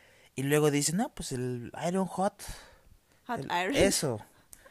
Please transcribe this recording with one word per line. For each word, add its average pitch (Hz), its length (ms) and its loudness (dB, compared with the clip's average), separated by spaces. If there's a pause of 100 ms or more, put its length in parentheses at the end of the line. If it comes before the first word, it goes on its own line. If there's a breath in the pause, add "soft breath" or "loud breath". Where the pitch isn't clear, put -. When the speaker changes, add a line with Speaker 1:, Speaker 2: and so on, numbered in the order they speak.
(360 loud breath)
Speaker 1:
Y 135 80 -4
luego 151 280 4
dice, 143 220 2
"No, 226 200 -2
pues - 180 -10
el 123 400 -4 (160)
iron 185 200 0
hot". - 340 -2 (840 loud breath)
Speaker 2:
Hot 233 120 -4
Speaker 1:
El, - 60 -8
Speaker 2:
iron. 185 300 0
Speaker 1:
eso. 156 440 2 (520 loud breath)